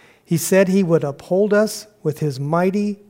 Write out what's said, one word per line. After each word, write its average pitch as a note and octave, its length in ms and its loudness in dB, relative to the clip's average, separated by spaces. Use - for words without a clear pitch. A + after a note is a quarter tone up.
He F3 100 -2
said F#3+ 320 2
he F#3+ 160 2
would D#3+ 220 0
uphold F#3 480 -2
us G#3+ 340 0
with D3+ 160 -4
his C#3 220 -4
mighty F#3+ 580 -2